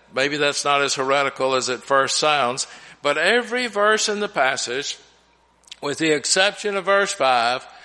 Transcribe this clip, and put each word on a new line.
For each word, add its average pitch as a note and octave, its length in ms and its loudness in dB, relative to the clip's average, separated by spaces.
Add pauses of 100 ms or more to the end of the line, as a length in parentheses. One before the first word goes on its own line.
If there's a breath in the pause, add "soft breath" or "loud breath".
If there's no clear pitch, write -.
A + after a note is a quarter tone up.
(120)
maybe C#3 240 0
that's C#3+ 260 0
not C#3+ 200 2
as C#3 140 0
heretical C3+ 580 0
as B2 160 -2
it A#2 120 -6
first C3+ 360 2
sounds, C#3 480 0 (340 loud breath)
but C#3+ 160 0
every A3+ 500 0
verse G#3+ 440 0
in G#3 100 -4
the G3+ 80 -4
passage, C3 720 -2 (800)
with C#3+ 160 -6
the D#3 160 0
exception G3 640 0
of F#3 80 -4
verse G3 300 2
five, B2+ 520 2 (180 loud breath)